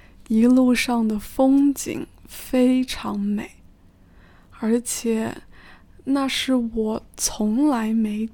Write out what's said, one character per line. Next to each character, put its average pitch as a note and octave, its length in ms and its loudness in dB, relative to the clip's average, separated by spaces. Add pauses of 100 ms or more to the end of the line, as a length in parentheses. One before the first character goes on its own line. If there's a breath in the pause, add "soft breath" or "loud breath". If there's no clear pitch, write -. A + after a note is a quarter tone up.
(280 soft breath)
一 A3 180 4
路 B3+ 280 6
上 A#3 320 0
的 G#3+ 120 -2
风 C#4 540 2
景 - 340 -6 (200)
非 B3+ 580 2
常 G#3 340 -8
美， G3+ 340 -4 (1040 soft breath)
而 A3+ 220 0
且 A3+ 600 -4 (600 soft breath)
那 C4+ 220 0
是 C4 280 -2
我 A3+ 480 -2 (140)
从 A3+ 520 0
来 A3 260 0
没 A3 400 -2